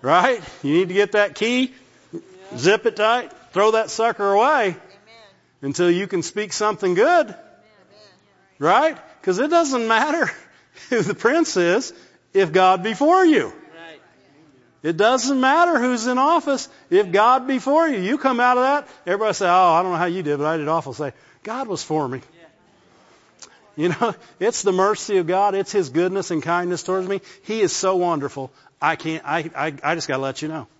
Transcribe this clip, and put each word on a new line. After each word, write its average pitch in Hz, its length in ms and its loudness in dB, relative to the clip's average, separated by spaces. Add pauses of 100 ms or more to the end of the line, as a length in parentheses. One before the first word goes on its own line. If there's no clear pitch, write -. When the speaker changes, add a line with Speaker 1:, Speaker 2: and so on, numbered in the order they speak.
Speaker 1:
Right? 190 340 4 (220)
You 139 140 -2
need 180 140 2
to 185 40 -8
get 202 200 0
that 208 200 2
key, 247 400 -2 (400)
Speaker 2:
Yeah. 170 60 -10 (380)
Speaker 1:
zip 202 280 2
it 220 100 0
tight, 226 360 0 (220)
throw 208 180 2
that 220 180 0
sucker 208 440 0
away 247 340 2
Speaker 2:
Amen. 160 100 -4 (880)
Speaker 1:
until 175 260 0
you 180 160 2
can 185 160 -4
speak 208 320 -8
something 208 400 -2
good. 294 320 4
Speaker 2:
Amen. 202 120 -18 (1200)
Speaker 1:
Right? 233 380 2 (260)
'Cause 185 160 0
it 285 80 0
doesn't 277 400 0
matter 269 420 0 (300)
<laughs> - 320 -20
who 233 100 2
the 196 140 -2
prince 302 420 0
is 180 340 0 (440)
if 190 160 2
God 185 320 4
be 220 100 -2
for 349 320 4
you. 247 200 4
Speaker 3:
Right. 160 540 -18 (840)
Speaker 1:
It 165 120 -2
doesn't 247 460 2
matter 311 380 4
who's 240 260 0
in 254 140 0
office 277 500 0 (220)
if 185 200 2
God 247 360 4
be 269 100 0
for 302 300 2
you. 269 100 -2
You 196 220 -2
come 247 200 0
out 247 180 2
of 254 60 2
that, 277 240 0 (200)
everybody 202 260 -2
say, 196 140 -2
"Oh, 175 260 4
I 165 80 4
don't 185 120 -2
know 165 40 -4
how 175 80 0
you 180 160 -4
did, 147 160 -2
but 143 80 -4
I 160 120 -2
did 147 100 -4
awful." 151 260 -4
Say, 139 200 -8 (280)
"God 240 260 -10
was 180 140 -8
for 156 260 -4
me." 123 140 -8
Speaker 3:
Yeah. - 240 -20 (1300)
Speaker 1:
You 170 140 -2
know, 208 240 -2 (140)
<laughs> - 120 -20
it's 214 220 -2
the 196 100 0
mercy 196 460 0
of 175 80 0
God. 190 300 0
It's 196 160 -4
His 185 180 -2
goodness 180 400 -2
and 160 140 -4
kindness 175 400 -2
towards 185 240 -4
me. 196 140 -4 (200)
He 220 200 -4
is 185 120 2
so 190 220 0
wonderful. 143 560 -4 (300)
I 151 160 0
can't, 160 280 -8
I, 160 300 -4
I, 147 180 -6 (100)
I 156 120 -2
just 160 120 -8
gotta 135 140 -4
let 135 200 -8
you 156 60 -8
know. 156 200 -10 (120)